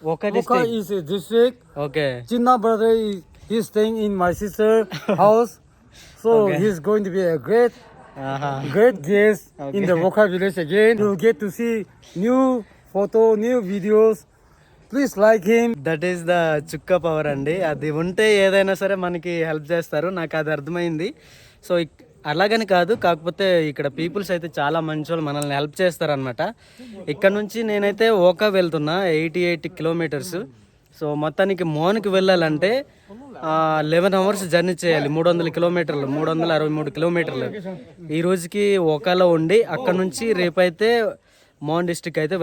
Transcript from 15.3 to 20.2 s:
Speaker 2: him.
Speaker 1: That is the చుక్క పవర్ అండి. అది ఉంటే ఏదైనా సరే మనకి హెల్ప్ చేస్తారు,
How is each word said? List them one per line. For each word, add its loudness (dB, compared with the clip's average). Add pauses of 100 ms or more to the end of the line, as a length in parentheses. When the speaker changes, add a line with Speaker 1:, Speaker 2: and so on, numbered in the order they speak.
Speaker 2:
him. 4 (200)
Speaker 1:
That -2 (100)
is -6 (140)
the 2 (320)
చుక్క 0
పవర్ 0
అండి. -2 (160)
అది -6 (160)
ఉంటే 0 (160)
ఏదైనా 2 (100)
సరే 0 (120)
మనకి -6 (160)
హెల్ప్ -6
చేస్తారు, -2 (120)